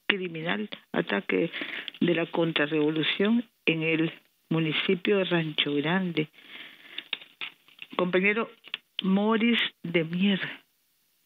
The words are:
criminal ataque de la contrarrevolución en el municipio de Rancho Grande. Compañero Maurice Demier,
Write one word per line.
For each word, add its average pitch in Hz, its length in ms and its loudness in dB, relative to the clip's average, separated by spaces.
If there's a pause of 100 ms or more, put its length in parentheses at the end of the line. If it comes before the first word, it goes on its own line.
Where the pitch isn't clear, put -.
criminal 185 600 -2 (240)
ataque 180 600 0 (500)
de 170 140 2
la 165 100 0
contrarrevolución 160 1200 2 (200)
en 160 180 2
el 160 280 2 (380)
municipio 175 720 2
de 190 40 2
Rancho 160 500 0
Grande. 156 540 0 (1700)
Compañero 190 560 0 (520)
Maurice 214 600 2 (200)
Demier, 175 580 0 (840)